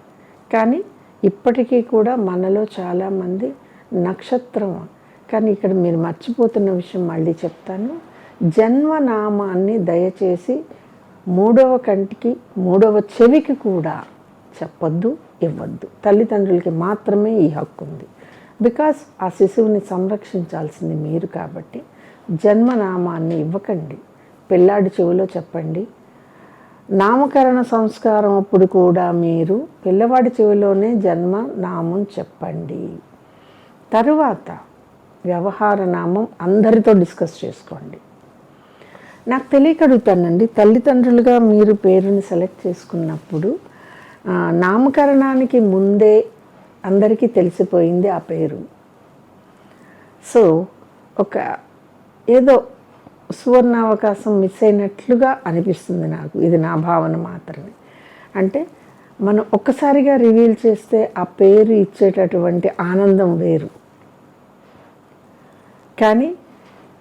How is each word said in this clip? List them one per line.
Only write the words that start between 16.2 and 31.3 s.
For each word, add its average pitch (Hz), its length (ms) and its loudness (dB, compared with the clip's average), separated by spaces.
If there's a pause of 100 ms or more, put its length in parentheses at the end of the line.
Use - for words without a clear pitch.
మాత్రమే 208 680 -2
ఈ 175 100 2
హక్కు - 360 -10
ఉంది. 151 200 -16 (580)
Because 285 340 0 (260)
ఆ 185 60 -4
శిశువుని 208 520 0
సంరక్షించాల్సింది 180 1160 -8
మీరు 156 320 -6
కాబట్టి 165 560 -14 (480)
జన్మనామాన్ని 180 1080 0
ఇవ్వకండి. 165 560 -8 (540)
పిల్లాడి 190 400 2 (100)
చెవిలో 180 240 0
చెప్పండి. 165 640 -8 (1040)
నామకరణ 254 720 2
సంస్కారం 214 760 0
అప్పుడు 190 300 2
కూడా 180 440 2
మీరు 170 580 -2 (180)
పిల్లవాడి 233 540 2
చెవిలోనే 208 560 2
జన్మనామం 180 1080 -4